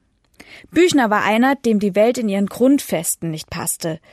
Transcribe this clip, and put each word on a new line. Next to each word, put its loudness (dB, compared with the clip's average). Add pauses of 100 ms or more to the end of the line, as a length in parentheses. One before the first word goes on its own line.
(680)
Büchner 2
war 0
einer, 2
dem 0
die -2
Welt 2
in -4
ihren -2
Grundfesten 0
nicht -12
passte. -8 (140)